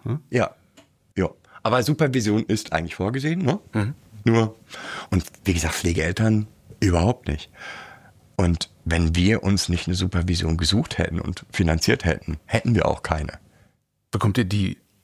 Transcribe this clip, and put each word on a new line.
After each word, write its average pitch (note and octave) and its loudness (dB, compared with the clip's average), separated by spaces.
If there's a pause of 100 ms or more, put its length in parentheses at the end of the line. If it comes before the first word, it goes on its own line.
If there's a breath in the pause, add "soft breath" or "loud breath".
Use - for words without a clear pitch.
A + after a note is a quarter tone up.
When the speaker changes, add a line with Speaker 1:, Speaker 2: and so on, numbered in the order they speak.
Speaker 1:
ne? B2 -4 (100)
Speaker 2:
Ja, A#2 0 (640)
ja. F#2 0 (340 loud breath)
Aber A#2+ 2
Supervision B2 2
ist - -2
eigentlich D#2+ -4
vorgesehen, C3+ -2
ne? F3+ 0 (140)
Speaker 1:
Mhm. A2 -2 (320)
Speaker 2:
Nur, A2+ 4 (540 loud breath)
und F#2 2 (220)
wie F#2+ 2
gesagt, D#2+ 0
Pflegeeltern G#2+ 0 (340)
überhaupt F#2 2
nicht. D2 -6 (880 loud breath)
Und F2 2 (140)
wenn E2 0
wir F#2+ 2
uns F#2+ 0
nicht F2+ -2
eine F2+ -2
Supervision F2 0
gesucht E2 0
hätten E2+ -2
und - -8
finanziert E2 2
hätten, D#2 -2
hätten A#2 0
wir F2+ 2
auch - -2
keine. - -4 (720 soft breath)
Speaker 1:
Bekommt G2+ 0
ihr A#2+ 2
die F#2+ -2 (260)